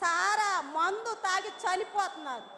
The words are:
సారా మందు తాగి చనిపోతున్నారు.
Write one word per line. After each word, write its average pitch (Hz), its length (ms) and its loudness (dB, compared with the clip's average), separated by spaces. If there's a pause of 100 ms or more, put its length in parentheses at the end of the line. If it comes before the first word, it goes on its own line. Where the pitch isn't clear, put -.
సారా 381 600 4
మందు 370 540 0
తాగి 392 340 0
చనిపోతున్నారు. 370 1080 -2